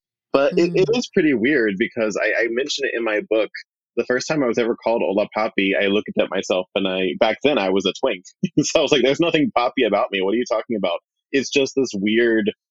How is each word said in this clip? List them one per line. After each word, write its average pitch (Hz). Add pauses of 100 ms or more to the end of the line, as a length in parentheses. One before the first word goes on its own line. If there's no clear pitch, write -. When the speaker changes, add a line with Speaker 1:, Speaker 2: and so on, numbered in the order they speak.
(320)
Speaker 1:
But 139
it, 175
it 185
Speaker 2:
Mm. 233
Speaker 1:
is 240
pretty 156
weird 113
because 110
I, 101 (180)
I -
mention 135
it -
in 117
my 107 (100)
book. 107 (460)
The 117
first 127
time 156
I 127
was 113
ever 113
called 113
Ola 98
Poppy, 98
I 101
looked 101
at 95
myself 92
and 98
I, 92 (100)
back 110
then 139
I 95
was 95
a 90
twink. 104 (180)
<laughs> 151
So -
I -
was 131
like, 135
"There's 139
nothing 156
poppy 123
about 104
me. 98
What 98
are -
you 123
talking 117
about?" 90 (340)
It's 135
just 135
this 131
weird 110 (200)